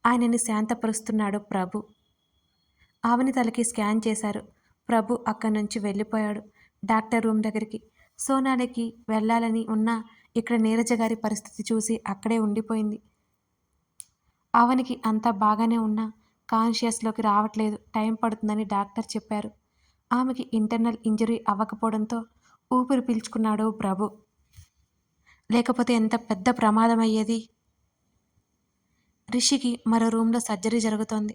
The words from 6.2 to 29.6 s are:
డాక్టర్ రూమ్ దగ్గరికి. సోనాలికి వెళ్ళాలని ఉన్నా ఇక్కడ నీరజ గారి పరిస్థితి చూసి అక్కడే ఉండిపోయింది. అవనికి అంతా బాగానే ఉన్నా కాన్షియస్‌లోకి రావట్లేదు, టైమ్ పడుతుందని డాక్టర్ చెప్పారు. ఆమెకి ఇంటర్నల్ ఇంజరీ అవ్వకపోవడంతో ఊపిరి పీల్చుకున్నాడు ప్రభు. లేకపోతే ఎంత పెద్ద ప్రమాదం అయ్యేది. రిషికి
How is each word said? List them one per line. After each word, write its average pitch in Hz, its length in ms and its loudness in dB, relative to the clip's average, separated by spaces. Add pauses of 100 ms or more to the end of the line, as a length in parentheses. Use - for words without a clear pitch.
డాక్టర్ 220 400 2
రూమ్ 220 180 2
దగ్గరికి. 214 380 -4 (400)
సోనాలికి 254 680 0 (240)
వెళ్ళాలని 226 600 2
ఉన్నా 220 260 2 (400)
ఇక్కడ 233 240 2
నీరజ 226 340 2
గారి 226 220 0
పరిస్థితి 214 480 -6
చూసి 220 320 0 (120)
అక్కడే 214 320 -2
ఉండిపోయింది. 214 580 -2 (1600)
అవనికి 247 420 4 (100)
అంతా 220 300 2
బాగానే 214 420 2
ఉన్నా 220 280 -2 (440)
కాన్షియస్‌లోకి 220 720 0
రావట్లేదు, 214 560 2 (160)
టైమ్ 220 240 0
పడుతుందని 214 480 -2
డాక్టర్ 202 420 -4
చెప్పారు. 214 420 -6 (600)
ఆమెకి 254 320 0 (100)
ఇంటర్నల్ 226 520 0
ఇంజరీ 220 320 0 (120)
అవ్వకపోవడంతో 214 680 -2 (520)
ఊపిరి 254 300 2
పీల్చుకున్నాడు 220 680 -2
ప్రభు. 208 360 -2 (1400)
లేకపోతే 240 440 2
ఎంత 220 280 2
పెద్ద 214 280 -2
ప్రమాదం 226 500 4
అయ్యేది. 220 400 0 (1900)
రిషికి 247 400 2 (180)